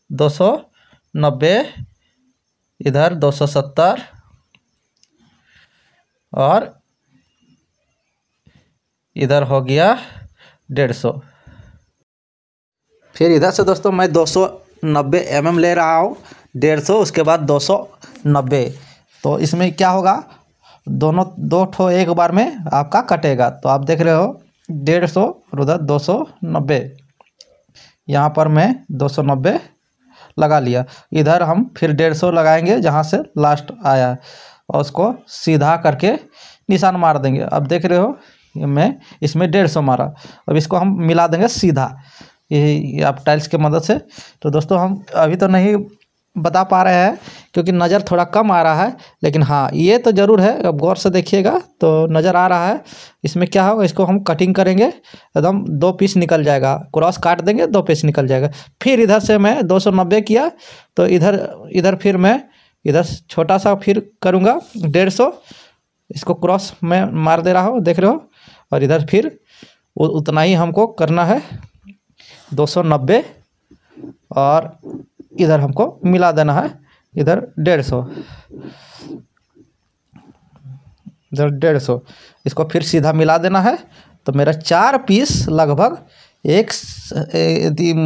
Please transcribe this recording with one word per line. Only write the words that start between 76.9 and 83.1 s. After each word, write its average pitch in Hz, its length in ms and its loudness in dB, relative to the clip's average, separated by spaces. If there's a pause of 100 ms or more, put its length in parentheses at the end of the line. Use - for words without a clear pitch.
इधर 165 260 0 (180)
डेढ़ 156 220 0
सौ, 127 180 -4 (3250)
इधर 147 180 0
डेढ़ 147 280 2
सौ, 127 200 -2 (460)
इसको - 200 -4
फिर 156 180 -4
सीधा 156 300 0